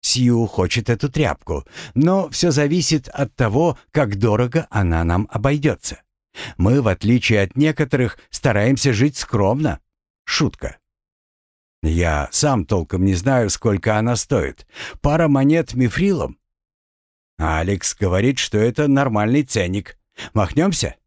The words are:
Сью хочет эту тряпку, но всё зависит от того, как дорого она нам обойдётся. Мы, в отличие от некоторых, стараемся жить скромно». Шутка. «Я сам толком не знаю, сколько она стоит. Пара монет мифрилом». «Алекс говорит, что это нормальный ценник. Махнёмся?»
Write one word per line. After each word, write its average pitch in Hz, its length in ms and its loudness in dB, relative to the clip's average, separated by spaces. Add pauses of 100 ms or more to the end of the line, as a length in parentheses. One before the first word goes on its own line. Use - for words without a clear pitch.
Сью 120 460 2
хочет 110 420 -2
эту 120 200 -2
тряпку, 85 560 -4 (280)
но 180 340 2
всё 170 240 0
зависит 147 560 0
от - 300 -6
того, 131 400 0 (140)
как 107 260 0
дорого 120 520 0
она 85 360 0
нам 87 260 0
обойдётся. 139 720 -2 (560)
Мы, 120 240 2
в 113 80 2
отличие 107 520 2
от 98 140 -2
некоторых, 143 640 0 (100)
стараемся 123 640 0
жить 123 240 2
скромно». 113 640 -2 (460)
Шутка. - 500 -4 (1040)
«Я 78 500 0
сам 131 340 0
толком 92 400 -2
не 98 80 2
знаю, 113 360 0
сколько 107 480 0
она 113 200 0
стоит. 80 500 -4 (320)
Пара 156 300 2
монет 143 460 2
мифрилом». 131 640 0 (1000)
«Алекс 82 580 -2
говорит, 101 420 0
что - 200 -4
это 123 320 2
нормальный 131 540 2
ценник. 98 540 -4 (360)
Махнёмся?» 151 720 0